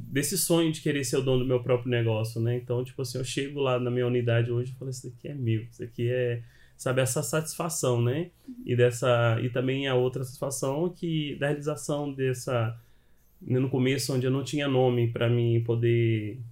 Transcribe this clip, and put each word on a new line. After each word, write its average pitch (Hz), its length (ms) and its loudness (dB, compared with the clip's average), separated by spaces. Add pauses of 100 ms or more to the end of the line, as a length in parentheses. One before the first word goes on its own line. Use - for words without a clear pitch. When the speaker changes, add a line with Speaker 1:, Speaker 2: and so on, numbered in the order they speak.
Speaker 1:
desse 143 300 -2
sonho 165 340 4
de 156 100 -6
querer 147 240 0
ser 143 120 0
o 135 40 2
dono 131 180 4
do 123 80 0
meu 123 160 2
próprio 123 260 0
negócio, 113 520 0
né? 120 160 0
Então, 123 260 -2
tipo 127 180 -10
assim, 127 160 -6
eu 127 60 -4
chego 139 380 -4
lá 127 180 2
na 123 100 -2
minha 123 160 0
unidade 120 460 2
hoje 123 220 -2
e - 20 -14
falo, 135 160 -10
"Isso 127 160 -12
aqui 123 220 -14
é 143 40 -10
meu, 113 300 0
isso - 200 -14
aqui 120 260 -4
é", 120 340 -2 (340)
sabe, 131 240 0
essa 131 220 0
satisfação, 156 760 -2
né? 139 300 0 (160)
Speaker 2:
Uhum. 254 80 -12 (100)
Speaker 1:
E 123 100 0
dessa, 120 680 4
e 123 80 -2
também 131 380 -2
a 131 80 2
outra 127 300 0
satisfação 139 640 -2
que, 160 480 -4
da 139 100 0
realização 147 640 -2
dessa, 123 680 -2 (640)
né, 127 180 0
no 135 100 0
começo, 135 440 0
onde 127 140 0
eu 127 40 2
não 135 120 0
tinha 143 240 -2
nome 127 460 4
pra 117 160 2
mim 117 340 4
poder 117 720 2 (140)